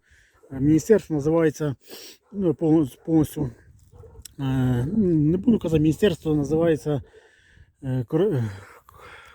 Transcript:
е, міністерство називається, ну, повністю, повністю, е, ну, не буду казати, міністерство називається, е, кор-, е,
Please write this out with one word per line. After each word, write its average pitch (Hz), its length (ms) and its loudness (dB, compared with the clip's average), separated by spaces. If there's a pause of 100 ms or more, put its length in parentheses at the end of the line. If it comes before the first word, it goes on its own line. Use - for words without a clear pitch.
(520)
е, 135 80 -10
міністерство 156 560 2
називається, 151 600 0 (560)
ну, 190 220 -2
повністю, 156 520 0
повністю, 151 440 0 (880)
е, 127 480 0 (100)
ну, 214 100 2
не 160 300 2
буду 202 220 2
казати, 160 220 0
міністерство 156 540 0
називається, 151 680 0 (800)
е, 131 260 -4
кор-, 160 140 0
е, 156 220 0 (920)